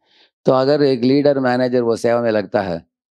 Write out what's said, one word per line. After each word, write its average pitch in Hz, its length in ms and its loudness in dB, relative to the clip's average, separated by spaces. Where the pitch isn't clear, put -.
तो - 80 4
अगर 135 300 2
एक 135 200 0
लीडर, 139 360 2
मैनेजर 127 420 0
वो 117 160 0
सेवा 117 240 -2
में 120 100 -2
लगता 107 300 -2
है 87 260 -6